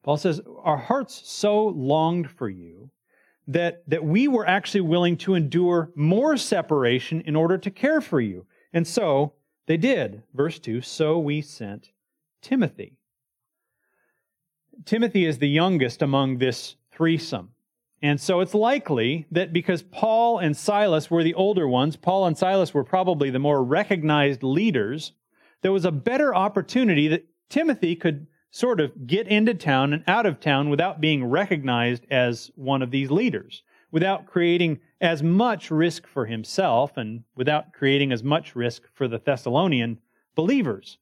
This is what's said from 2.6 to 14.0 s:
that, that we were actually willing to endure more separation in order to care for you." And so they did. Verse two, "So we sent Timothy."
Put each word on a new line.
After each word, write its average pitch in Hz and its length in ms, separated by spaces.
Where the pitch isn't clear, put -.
that, 170 400
that 160 160
we 185 240
were 226 220
actually 196 320
willing 175 380
to 190 160
endure 170 600
more 214 440
separation 151 800
in 151 160
order 170 220
to 196 120
care 294 300
for 139 220
you." 95 240
And 170 140
so 147 480
they 160 100
did. 151 460
Verse 147 260
two, 117 220
"So 156 380
we 147 240
sent - 480
Timothy." - 560